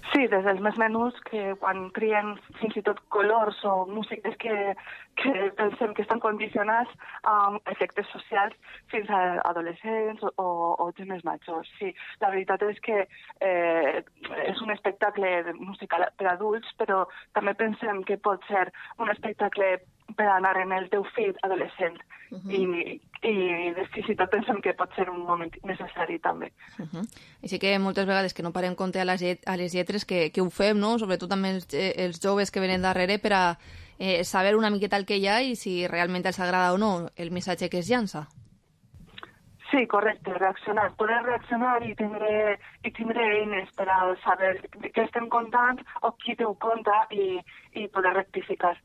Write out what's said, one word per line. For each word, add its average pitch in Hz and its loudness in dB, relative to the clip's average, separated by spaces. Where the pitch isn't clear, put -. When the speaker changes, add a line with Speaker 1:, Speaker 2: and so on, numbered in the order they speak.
Speaker 1:
Sí, 277 4
des 196 4
dels 196 2
més 208 2
menuts, 226 0
que 196 -4
quan 190 -2
trien 208 0
fins 220 -4
i 208 -4
tot 202 0
colors 208 2
o 190 2
músiques 214 -6
que, 202 -2
que 269 0
pensem 214 0
que 214 -2
estan 233 0
condicionats 220 0
a 214 4
efectes 190 -2
socials, 208 -2
fins 214 -4
a 202 4
adolescents 214 -2
o, 190 -2
o 170 0
gent 196 -8
més 175 -8
majors. 165 -6
Sí, 190 -6
la 202 0
veritat 190 0
és 208 -4
que, 208 2
eh, 165 2
és - -4
un 214 -2
espectacle 202 0
de 170 -6
musical 190 -2
per 196 0
adults, 214 -2
però 190 2
també 202 0
pensem 214 -2
que 196 -2
pot 196 0
ser 185 2
un 214 0
espectacle 202 0
per 214 2
anar 190 4
en 190 0
el 185 -2
teu 202 2
fill 202 0
adolescent. 180 -2
Speaker 2:
Mhm. 190 -12
Speaker 1:
I, 180 -2
i 175 0
de, 262 -4
fins - -6
i 214 0
tot 208 0
pensem 214 0
que 185 2
pot - -4
ser 185 0
un 175 -6
moment 170 0
necessari 175 -6
també. - -4
Speaker 2:
Mhm. 165 -8
Així 185 -6
que 196 2
moltes 190 2
vegades 190 2
que - -8
no 170 -4
parem 180 -2
compte 185 -2
a 185 2
les 185 0
llet-, 180 -2
a 190 -2
les 175 -4
lletres 190 -2
que, 170 2
que 196 0
ho 185 4
fem, 208 2
no? 214 2
Sobretot 185 -2
també 190 0
els, 185 -4
eh, 185 0
els 170 -4
joves 196 2
que 190 -2
venen 185 2
darrere 185 2
per 208 2
a, 180 4
eh, 185 2
saber 196 4
una 220 4
miqueta 202 0
el 196 0
que 208 0
hi 196 2
ha 214 4
i 254 0
si 180 -2
realment 175 0
els 185 -2
agrada 180 4
o 185 4
no 190 2
el 170 -6
missatge 180 -2
que 180 -2
es 170 -2
llança. 202 0
Speaker 1:
Sí, 254 4
correcte, 208 0
reaccionar, 196 0
poder 226 2
reaccionar 240 0
i 208 -8
tindre, 214 0
i 233 -4
tindre 226 -2
eines 202 -2
per 196 0
a 185 6
saber 190 4
de 214 -8
què 226 2
estem 233 -4
contant 240 2
o 233 2
qui 233 -6
te 233 -2
ho 208 -2
conta 220 2
i, 190 0
i 214 -6
poder 185 2
rectificar. 190 0